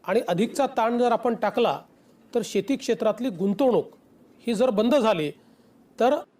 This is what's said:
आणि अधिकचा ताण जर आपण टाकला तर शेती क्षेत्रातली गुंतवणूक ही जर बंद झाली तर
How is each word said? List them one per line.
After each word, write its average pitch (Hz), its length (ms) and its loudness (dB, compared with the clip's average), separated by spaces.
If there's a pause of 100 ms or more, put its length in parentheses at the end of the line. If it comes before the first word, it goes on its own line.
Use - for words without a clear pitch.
आणि 208 240 0
अधिकचा 233 380 0
ताण 240 320 -2
जर 240 140 2
आपण 233 220 0
टाकला 208 460 -2 (540)
तर 233 100 0
शेती 202 320 -2
क्षेत्रातली 226 520 -2
गुंतवणूक 196 640 0 (560)
ही 233 80 -2
जर 247 160 2
बंद 220 240 2
झाली 196 360 2 (720)
तर 277 160 4 (240)